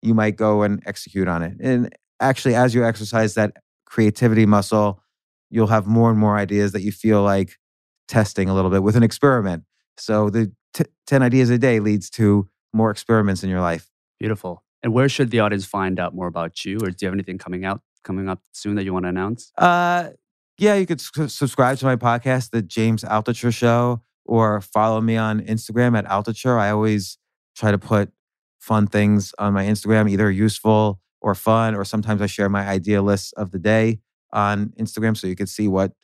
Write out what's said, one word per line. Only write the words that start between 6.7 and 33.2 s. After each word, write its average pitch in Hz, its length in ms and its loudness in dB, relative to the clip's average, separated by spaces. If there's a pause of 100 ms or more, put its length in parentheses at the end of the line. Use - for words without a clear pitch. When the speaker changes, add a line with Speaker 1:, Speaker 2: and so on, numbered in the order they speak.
Speaker 1:
that 101 100 -6
you 104 80 -4
feel 107 320 2
like 98 360 0 (500)
testing 101 400 0
a 95 60 0
little 92 180 0
bit 98 100 2
with 104 140 2
an 117 80 6
experiment. 104 580 0 (360)
So 107 320 0
the 107 220 -2 (220)
t-, 160 100 -2 (220)
ten 135 160 2
ideas 123 280 4
a 123 80 4
day 120 200 4
leads 104 320 0
to 101 380 2 (240)
more 110 180 2
experiments 104 540 0
in 95 60 -2
your 92 100 -2
life. 85 280 -4 (300)
Speaker 2:
Beautiful. 101 460 -8 (180)
And 117 100 -2
where 131 160 4
should 131 220 -2
the 117 100 0
audience 101 240 0
find 95 360 -4
out 87 120 -6
more 90 140 -8
about 82 380 -8
you? 95 140 -6
Or 101 120 -4
do 90 120 -10
you 98 40 -2
have 92 80 -4
anything 92 240 -8
coming 90 260 -10
out, 98 180 -6 (200)
coming 95 260 -6
up 92 140 -8 (100)
soon 104 240 -8
that 98 80 -4
you 95 80 -6
wanna 90 160 -4
announce? 95 480 -6
Speaker 1:
Uh, 175 540 0 (480)
yeah, 208 160 4
you 190 120 2
could 165 140 -4
s-, - 320 -6
subscribe 131 460 0
to 131 60 -4
my 131 120 2
podcast, 120 540 -2
The 117 120 -2
James 110 420 0
Altucher 113 500 -2
Show, 120 480 0 (220)
or 110 360 2
follow 110 400 0
me 113 160 0
on 110 240 -2
Instagram 113 560 0
at 101 100 -2
Altucher. 107 520 -2
I 104 120 0
always 107 460 -2 (400)
try 107 140 0
to 101 80 2
put 101 340 -2 (480)
fun 107 260 0
things 104 520 2
on 101 160 -2
my 98 100 0
Instagram, 107 460 2
either 101 200 2
useful 104 720 0 (200)
or 101 140 -2
fun, 113 400 0
or 101 100 -6
sometimes 107 360 -2
I 104 60 -2
share 98 220 -2
my 101 200 -2
idea 98 340 0
lists 101 300 0